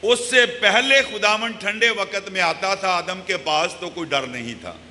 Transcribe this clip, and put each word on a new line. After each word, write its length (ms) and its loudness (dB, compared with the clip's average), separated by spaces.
उससे 420 4
पहले 560 4
खुदावंद 600 0
ठंडे 280 0
वक़्त 400 -4
में 120 -2
आता 340 0
था 140 -4
आदम 260 -2
के 200 -4
पास 460 0
तो 80 -8
कोई 160 -8
डर 220 -2
नहीं 280 -10
था। 240 -14